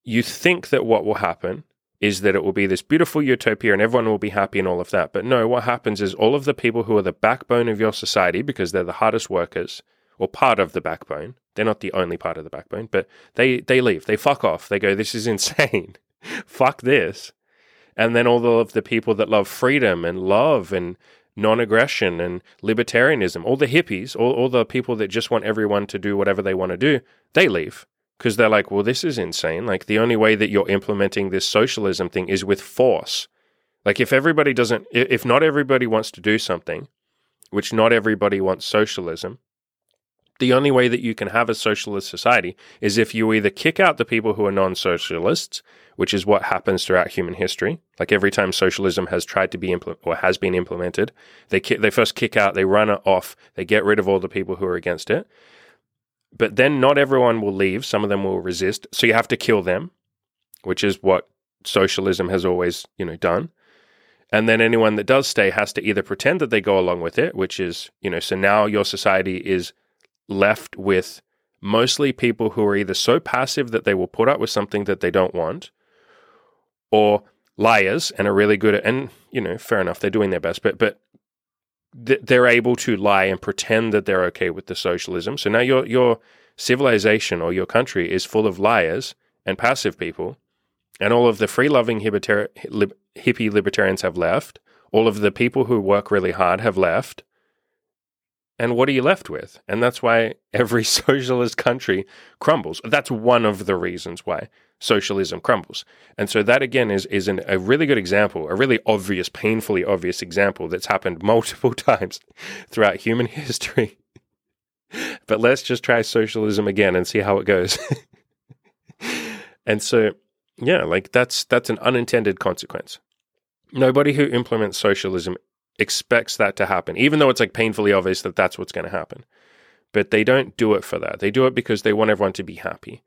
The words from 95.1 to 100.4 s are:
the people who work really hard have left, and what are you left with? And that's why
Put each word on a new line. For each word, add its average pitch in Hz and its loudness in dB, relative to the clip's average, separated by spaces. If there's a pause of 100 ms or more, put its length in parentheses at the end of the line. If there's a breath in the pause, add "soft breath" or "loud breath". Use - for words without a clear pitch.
the 104 2
people 123 0
who 117 0
work 101 0
really 95 0
hard 92 0
have 101 0
left, 92 -2 (1400)
and 120 0
what 127 4
are - 2
you 131 2
left 175 0
with? - -12
And 104 -2
that's 123 0
why 117 2 (180)